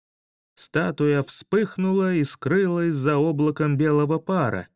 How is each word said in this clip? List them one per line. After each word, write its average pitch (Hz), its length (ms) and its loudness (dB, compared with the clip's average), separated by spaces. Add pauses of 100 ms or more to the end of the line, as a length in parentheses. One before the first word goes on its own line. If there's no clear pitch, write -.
(540)
Статуя 147 680 0
вспыхнула 190 920 -2
и 156 100 2
скрылась 170 720 0
за 143 220 0
облаком 151 600 0
белого 147 420 2
пара 131 580 -2